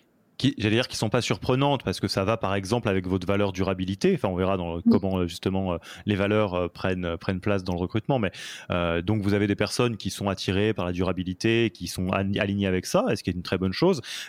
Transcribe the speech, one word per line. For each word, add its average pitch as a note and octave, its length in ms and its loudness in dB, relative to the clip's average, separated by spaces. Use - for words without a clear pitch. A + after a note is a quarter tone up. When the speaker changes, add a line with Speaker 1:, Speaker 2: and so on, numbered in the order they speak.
Speaker 1:
qui, C#3 220 2
j'allais G#2 160 2
dire, B2 120 2
qui - 80 -10
sont A2 140 -2
pas A#2+ 120 2
surprenantes C3 640 0
parce F#2 160 -2
que G#2 80 0
ça G2 160 0
va A2 140 2
par G2 160 -2
exemple G2+ 340 -2
avec F#2+ 200 0
votre F2+ 180 0
valeur G2+ 260 2
durabilité. F#2+ 640 0
Enfin, C#3 140 0
on F#2 80 -2
verra F#2+ 200 2
dans E2+ 200 -4
le, E2+ 100 -6
Speaker 2:
Oui. A#3 60 6
Speaker 1:
comment, F#2+ 260 2
euh, F2+ 100 2
justement, F#2+ 460 -2
euh, E2+ 40 0
les G#2 80 2
valeurs, G2+ 400 2
euh, F2+ 140 0
prennent, F#2 380 -2
euh, E2+ 120 -2
prennent F#2 220 -2
place G2+ 240 -2
dans F2+ 100 -4
le F2 60 -2
recrutement. A2+ 400 0
Mais, G2 100 0
euh, F2 320 0
donc G2+ 220 0
vous G2 100 2
avez G#2 140 4
des G2+ 80 2
personnes A2 420 0
qui G2 140 -6
sont G2+ 180 -4
attirées G2+ 460 0
par F2+ 100 -2
la F2+ 60 -2
durabilité, F#2 800 0
qui - 160 -10
sont F#2 240 -2
al-, G2 280 0
alignées G2+ 280 2
avec F#2 180 0
ça, G#3 240 2
et B2+ 60 0
ce - 80 -6
qui F#2+ 80 -2
est - 20 0
une F2+ 80 -6
très F#2+ 160 -2
bonne F#2 160 0
chose. E3 300 2